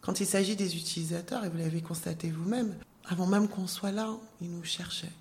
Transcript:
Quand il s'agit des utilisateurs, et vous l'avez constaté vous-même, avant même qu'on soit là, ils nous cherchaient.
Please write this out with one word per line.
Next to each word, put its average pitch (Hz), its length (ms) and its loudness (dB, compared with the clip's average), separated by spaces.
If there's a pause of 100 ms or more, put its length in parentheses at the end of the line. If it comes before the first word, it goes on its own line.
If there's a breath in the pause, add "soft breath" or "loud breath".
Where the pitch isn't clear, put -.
Quand 190 180 0
il 202 80 4
s'agit 196 300 4
des 185 200 2
utilisateurs, 170 680 -2
et 185 40 0
vous 165 100 -2
l'avez 165 220 0
constaté 165 480 -4
vous-même, 190 460 0 (320)
avant 180 220 2
même 202 180 6
qu'on 190 220 -2
soit 196 240 -2
là, 220 240 -2 (240)
ils 175 100 -4
nous 170 140 -6
cherchaient. 170 560 -4